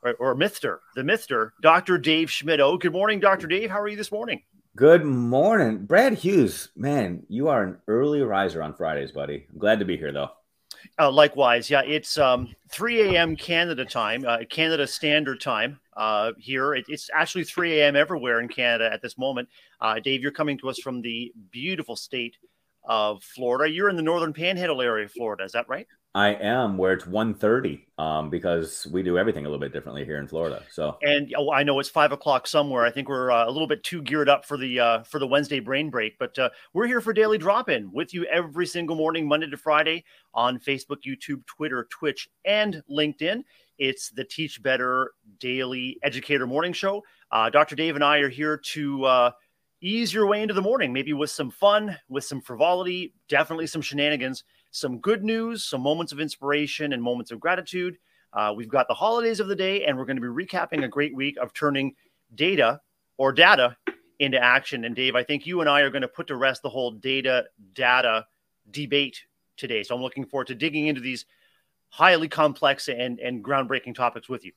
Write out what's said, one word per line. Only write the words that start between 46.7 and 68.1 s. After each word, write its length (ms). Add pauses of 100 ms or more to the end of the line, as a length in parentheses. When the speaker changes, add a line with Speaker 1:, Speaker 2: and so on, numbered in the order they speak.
Speaker 1:
Show. 300 (280)
Uh, 200
Doctor 260
Dave 180
and 80
I 180
are 100
here 260
to, 480
uh, 260 (520)
ease 320
your 120
way 140
into 140
the 80
morning, 320
maybe 180
with 160
some 220
fun, 440 (140)
with 160
some 160
frivolity, 720 (160)
definitely 380
some 160
shenanigans, 600 (260)
some 280
good 240
news, 420
some 160
moments 320
of 80
inspiration, 720
and 100
moments 280
of 80
gratitude. 580 (360)
Uh, 220
we've 160
got 180
the 60
holidays 440
of 100
the 80
day, 280
and 120
we're 100
gonna 140
be 60
recapping 580
a 40
great 260
week 240
of 140
turning 420 (400)
data 460 (360)
or 160
data 440 (420)
into 240
action. 420
And 120
Dave, 180
I 80
think 240
you 140
and 80
I 120
are 100
gonna 180
put 200
to 80
rest 260
the 80
whole 200
data, 540 (300)
data 520 (440)